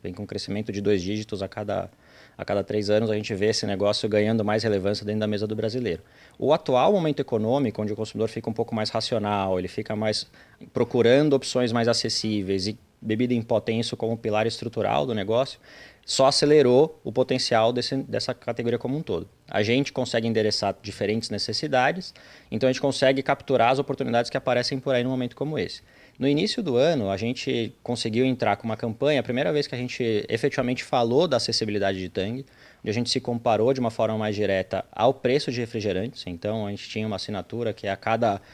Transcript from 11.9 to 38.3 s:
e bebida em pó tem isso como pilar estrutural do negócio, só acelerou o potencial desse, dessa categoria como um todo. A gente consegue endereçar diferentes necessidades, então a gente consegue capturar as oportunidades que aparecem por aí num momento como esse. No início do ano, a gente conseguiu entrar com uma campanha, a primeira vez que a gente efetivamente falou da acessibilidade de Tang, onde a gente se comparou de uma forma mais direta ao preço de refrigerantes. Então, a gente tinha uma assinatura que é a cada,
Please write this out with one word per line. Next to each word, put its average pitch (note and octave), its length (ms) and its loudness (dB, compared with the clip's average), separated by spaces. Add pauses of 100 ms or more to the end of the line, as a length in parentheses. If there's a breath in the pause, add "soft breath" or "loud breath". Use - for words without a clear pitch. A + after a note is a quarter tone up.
e G#2+ 100 -4 (240)
bebida A#2+ 360 0
em A#2 80 0
pó A2+ 160 2
tem A2+ 200 -2
isso A#2 160 -4
como A2+ 220 -2
pilar A2 300 0
estrutural A2+ 580 -2
do B2+ 80 -2
negócio, A2 460 -2 (440 loud breath)
só - 220 4
acelerou C#3+ 800 6
o - 80 -8
potencial A#2+ 600 2
desse, B2 240 -2
dessa B2+ 380 -4
categoria A#2 440 -4
como C3 200 -4
um D#3+ 40 -6
todo. F#2+ 260 -4 (220)
A G#2+ 140 0
gente B2 300 2
consegue - 340 -2
endereçar G#2+ 540 0
diferentes G#2 480 -4
necessidades, C3 840 -2 (380 soft breath)
então A2+ 160 0
a B2+ 40 4
gente C3 100 -2
consegue C3+ 400 2
capturar B2+ 500 2
as C3+ 80 2
oportunidades B2 500 0
que - 80 -4
aparecem B2+ 420 0
por C3+ 140 -2
aí B2 100 2
num B2 60 0
momento B2+ 260 -4
como D3 220 -4
esse. - 240 -6 (360 soft breath)
No C3 100 0
início D#3+ 340 0
do D#3 140 -2
ano, C3 340 2
a G2 80 0
gente A#2 640 -4
conseguiu A#2 440 0
entrar A#2 320 2
com - 80 -12
uma A2 120 -4
campanha, C3+ 420 0
a A#2 40 -2
primeira C3 280 -2
vez D3 160 0
que - 60 -10
a B2+ 40 -6
gente A#2+ 500 -2
efetivamente B2 560 0
falou B2 440 2
da C3+ 100 2
acessibilidade G#2 600 0
de F#2 100 -6
Tang, A2+ 360 -4 (360 soft breath)
onde - 80 -6
a G#2+ 40 0
gente A#2 160 -2
se C3 100 0
comparou A#2 540 2
de C3 60 -2
uma A#2 100 0
forma A2 280 -2
mais G#2+ 180 -2
direta F#2+ 560 0
ao A#2+ 220 2
preço C3+ 380 0
de A#2+ 80 -4
refrigerantes. A2 680 -4
Então, G#2 400 -6
a - 20 -6
gente G2+ 200 -12
tinha A2 180 -4
uma G#2+ 80 -4
assinatura G#2+ 580 -6
que - 140 -8
é G2 40 -2
a F#2+ 40 -2
cada, A2 440 0 (140 soft breath)